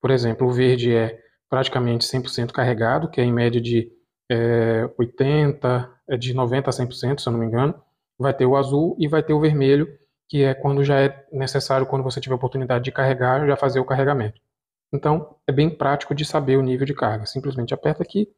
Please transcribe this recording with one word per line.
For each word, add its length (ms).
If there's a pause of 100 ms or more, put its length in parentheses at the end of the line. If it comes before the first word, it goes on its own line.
Por 100
exemplo, 340
o 60
verde 420
é 260 (300)
praticamente 560
cem 160
por 80
cento 240
carregado, 560
que 120
é 20
em 100
média 280
de, 300 (380)
é, 680
oitenta, 920 (180)
é 100
de 160
noventa 360
a 40
cem 120
por 80
cento, 280
se 80
eu 40
não 60
me 60
engano. 360 (380)
Vai 140
ter 120
o 120
azul 420
e 80
vai 160
ter 100
o 60
vermelho, 580 (300)
que 160
é 100
quando 300
já 160
é 320
necessário, 560
quando 160
você 160
tiver 140
a 40
oportunidade 460
de 80
carregar, 560
já 80
fazer 240
o 60
carregamento. 540 (520)
Então, 440 (100)
é 60
bem 180
prático 460
de 100
saber 320
o 60
nível 200
de 120
carga. 320
Simplesmente 480
aperta 260
aqui 260 (100)